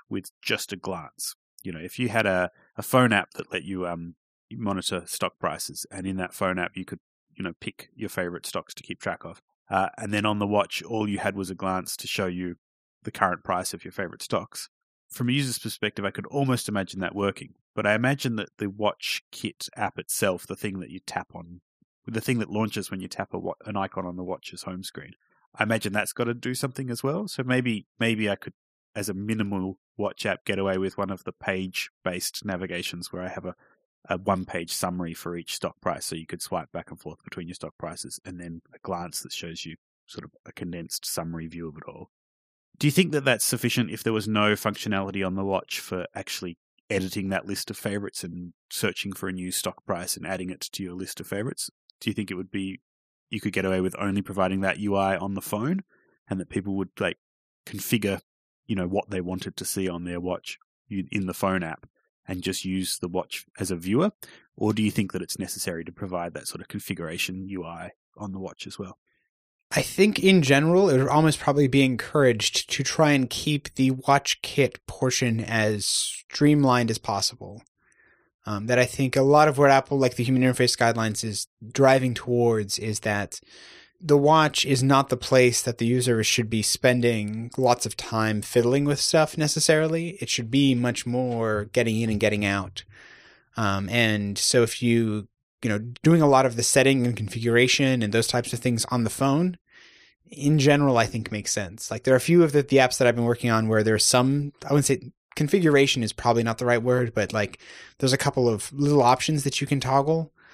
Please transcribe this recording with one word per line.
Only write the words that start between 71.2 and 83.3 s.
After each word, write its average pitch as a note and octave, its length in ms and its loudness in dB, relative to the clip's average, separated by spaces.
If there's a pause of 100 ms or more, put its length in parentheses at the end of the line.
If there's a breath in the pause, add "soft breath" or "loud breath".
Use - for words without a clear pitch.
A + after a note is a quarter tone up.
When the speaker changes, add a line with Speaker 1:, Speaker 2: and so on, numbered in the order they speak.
Speaker 2:
probably C#3+ 300 4
be C3+ 140 6
encouraged B2+ 880 2
to - 120 -2
try D3+ 280 4
and C3+ 180 2
keep - 460 -4
the C3 160 4
WatchKit - 920 2
portion B2 540 0
as G#2+ 460 0
streamlined C3+ 1080 2
as A2 60 -2
possible. - 640 -4 (840)
Um, G#2 220 -6
that B2 120 4
I B2 60 6
think C3 300 -2
a C3+ 60 4
lot D3 260 8
of C3+ 100 2
what C#3+ 120 8
Apple, C3+ 280 4
like B2+ 180 2
the B2+ 100 -2
human B2+ 160 2
interface B2+ 340 2
guidelines, A2+ 480 0
is G#2+ 240 -6 (240)
driving C3 420 6
towards A#2 640 0
is G#2+ 220 -4
that G2+ 380 -2 (640 loud breath)